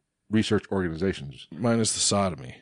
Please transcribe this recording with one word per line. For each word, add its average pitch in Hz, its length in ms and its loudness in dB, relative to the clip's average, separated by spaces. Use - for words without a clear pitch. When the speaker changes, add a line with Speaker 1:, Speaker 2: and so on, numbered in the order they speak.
Speaker 1:
research 107 420 2
organizations. 92 840 -2
Speaker 2:
Minus 117 420 2
the - 60 -4
sodomy. 85 600 0